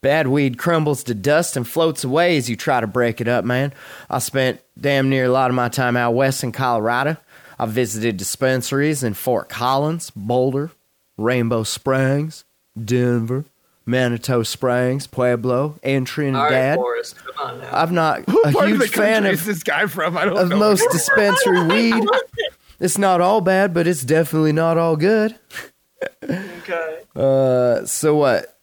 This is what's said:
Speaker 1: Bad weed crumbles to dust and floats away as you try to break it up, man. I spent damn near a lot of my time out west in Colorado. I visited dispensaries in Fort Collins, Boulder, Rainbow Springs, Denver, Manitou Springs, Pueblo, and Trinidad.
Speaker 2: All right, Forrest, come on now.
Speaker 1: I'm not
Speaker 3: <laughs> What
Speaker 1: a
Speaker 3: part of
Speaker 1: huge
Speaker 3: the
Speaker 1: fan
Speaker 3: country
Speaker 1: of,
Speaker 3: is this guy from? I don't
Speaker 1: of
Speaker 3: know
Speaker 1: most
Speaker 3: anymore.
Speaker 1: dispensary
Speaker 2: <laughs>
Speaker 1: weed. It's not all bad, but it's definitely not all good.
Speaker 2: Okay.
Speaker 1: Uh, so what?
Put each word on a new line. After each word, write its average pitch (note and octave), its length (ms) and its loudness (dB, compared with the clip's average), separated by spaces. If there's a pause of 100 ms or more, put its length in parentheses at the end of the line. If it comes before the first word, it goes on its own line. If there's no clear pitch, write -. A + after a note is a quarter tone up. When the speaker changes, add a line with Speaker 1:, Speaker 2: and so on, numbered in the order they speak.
Speaker 1:
Bad D3 260 2
weed C3+ 300 0
crumbles D#3 480 0
to A#2+ 100 -4
dust D3 420 0
and A#2+ 100 -4
floats D#3+ 360 0
away D#3+ 340 2
as B2 120 -2
you A#2 60 -2
try C3 260 0
to A2 60 -2
break A#2 320 0
it A2+ 80 -2
up, A#2+ 180 0
man. C3 280 -2 (360)
I C3+ 100 -2
spent C3 420 -2 (180)
damn C#3 300 0
near C3 160 2
a B2+ 40 2
lot B2+ 200 2
of B2 60 0
my B2 140 0
time B2 280 0
out A#2+ 160 2
west C3 300 0
in B2 80 -4
Colorado. B2 680 -2 (420)
I A#2 60 -2
visited A2+ 520 -2
dispensaries C3 840 -2
in A2 100 -2
Fort - 360 -2
Collins, C#3 680 -2
Boulder, B2+ 560 -2 (460)
Rainbow A#2 460 0
Springs, C3+ 800 -2 (380)
Denver, B2 640 0 (400)
Manitou A#2+ 580 0
Springs, B2+ 640 -2
Pueblo, B2 760 0
and C3+ 240 0
Trinidad. C#3 340 -2
Speaker 2:
All D3 80 2
right, C3+ 260 2
Forrest, A#2+ 420 -4
come C3+ 300 -12
on B2 140 -12
now. - 100 -14
Speaker 1:
I'm E3 220 0
not D#3+ 340 0
Speaker 3:
<laughs> - 0 -
What A4 220 4
Speaker 1:
a - 40 2
Speaker 3:
part - 180 2
of G#3+ 60 2
Speaker 1:
huge - 140 0
Speaker 3:
the - 60 -2
Speaker 1:
fan G#3+ 160 2 (100)
Speaker 3:
country G3 60 2
Speaker 1:
of, F#3+ 120 0
Speaker 3:
is E3+ 40 -6
this G3 180 -6
guy D#3+ 240 0
from? F3 300 -4
I D#3+ 80 0
don't G3 120 0
Speaker 1:
of F#3 120 2
Speaker 3:
know F#3 80 0
Speaker 1:
most G#3 240 4
Speaker 3:
anymore. A#4+ 120 2
Speaker 1:
dispensary G3+ 680 2
Speaker 2:
<laughs> D#3+ 40 0
Speaker 1:
weed. A3+ 380 2 (760)
It's F3 180 -2
not F#3 240 4
all G3 200 4
bad, F#3+ 320 2
but E3+ 140 2
it's D#3+ 160 -2
definitely D#3 500 2
not E3 240 2
all E3 180 2
good. G#3+ 400 2 (880)
Speaker 2:
Okay. F3 760 -8 (160)
Speaker 1:
Uh, C3 680 2
so D#3 300 0
what? C3 340 2 (140)